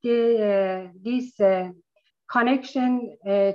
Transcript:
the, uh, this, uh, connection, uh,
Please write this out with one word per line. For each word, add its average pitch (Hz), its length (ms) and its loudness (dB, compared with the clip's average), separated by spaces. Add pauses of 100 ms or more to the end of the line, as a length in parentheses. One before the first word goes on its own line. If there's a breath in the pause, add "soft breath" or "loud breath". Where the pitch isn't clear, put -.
the, 208 880 0
uh, - 20 -20 (120)
this, 247 360 -6
uh, 190 300 2 (640)
connection, 247 840 -2 (120)
uh, 196 280 2